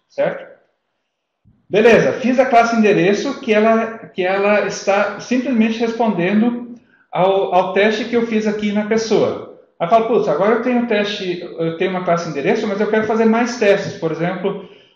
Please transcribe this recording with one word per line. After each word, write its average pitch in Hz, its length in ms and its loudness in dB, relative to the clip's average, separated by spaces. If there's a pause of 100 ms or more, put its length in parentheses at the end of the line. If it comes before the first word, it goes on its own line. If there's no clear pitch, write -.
certo? - 420 -4 (1200)
Beleza, 196 420 4
fiz 247 260 0
a 262 60 4
classe 233 320 4
endereço 202 640 2
que 214 140 0
ela, 220 440 2 (160)
que 185 80 -4
ela 196 440 0
está 196 540 -2
simplesmente 233 580 0
respondendo 220 960 0 (360)
ao, 185 440 0
ao 185 180 2
teste 220 320 2
que 233 100 -8
eu 226 120 2
fiz 214 200 -2
aqui 208 260 -2
na 208 120 -2
pessoa. 202 760 -2 (220)
Aí 170 80 -2
fala, 226 180 4
putz, 226 220 0
agora 190 280 2
eu 233 60 -2
tenho 240 240 0
teste, 196 540 -4
eu 165 380 -6
tenho 190 140 -2
uma 180 120 -4
classe 170 240 -2
endereço, 180 380 -2
mas 202 120 -4
eu 208 120 -2
quero 220 160 0
fazer 226 180 0
mais 226 340 2
testes. 202 360 2
Por 160 180 -4
exemplo, 180 560 -4 (280)